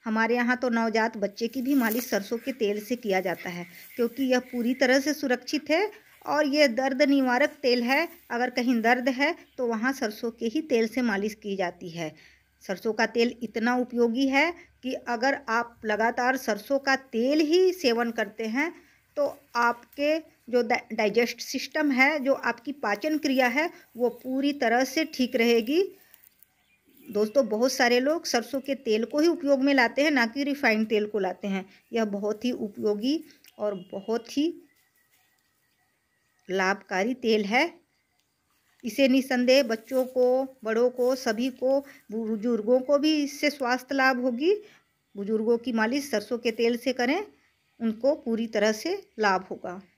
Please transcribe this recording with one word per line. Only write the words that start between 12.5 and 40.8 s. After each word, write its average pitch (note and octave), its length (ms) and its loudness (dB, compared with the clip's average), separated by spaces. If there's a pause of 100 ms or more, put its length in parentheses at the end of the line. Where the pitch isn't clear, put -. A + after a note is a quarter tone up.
सरसों G#3 320 -4
का A3 120 2
तेल A#3 380 0
इतना A#3 320 -2
उपयोगी A#3+ 520 0
है D4+ 560 0
कि B3+ 100 -6
अगर B3 560 -2
आप A#3 360 -4
लगातार A#3+ 520 0
सरसों C4 420 -2
का C4+ 160 0
तेल C4 440 0
ही F4 340 4
सेवन A#3 380 0
करते A3+ 360 -6
हैं C#4+ 260 -2 (420)
तो C#4+ 240 -2 (160)
आपके C#4 640 0 (300)
जो A#3+ 120 2
डाइ-, A3+ 320 -2
डाइजेस्ट A3 460 0
सिस्टम - 520 -2
है, C#4 280 2
जो C4+ 140 2
आपकी A#3 380 -4
पाचन C4 460 -2
क्रिया C4 300 2
है, D4 220 0 (280)
वो A#3+ 120 2
पूरी C4 440 -2
तरह B3 300 2
से D#4 220 -2
ठीक C4 300 -2
रहेगी। A#3 600 2 (1160)
दोस्तों, G#3+ 360 2
बहुत A3+ 240 0
सारे B3 280 4
लोग D#4 260 0
सरसों B3 340 -2
के C4+ 160 -4
तेल A3 300 -2
को D4 140 -4
ही D#4+ 80 4
उपयोग C#4 360 2
में C#4+ 100 4
लाते B3 300 2
हैं, D#4+ 80 4
ना B3 140 2
कि C#4 180 -4
रिफाइंड A#3 440 0
तेल G#3 200 0
को G#3 120 -4
लाते F#3+ 280 -4
हैं। F#3+ 220 -6 (240)
यह A3+ 120 0
बहुत G#3 400 -4
ही B3 60 0
उपयोगी A3 720 -2 (340)
और G3+ 340 -6
बहुत A3+ 460 -6
ही D#4+ 260 -2 (1900)
लाभकारी G3 640 0
तेल A3 320 0
है। C4 400 0 (1000)
इसे C4 240 2
निसंदेह B3+ 560 4
बच्चों A#3+ 420 -2
को, B3+ 580 0
बड़ों A3+ 260 2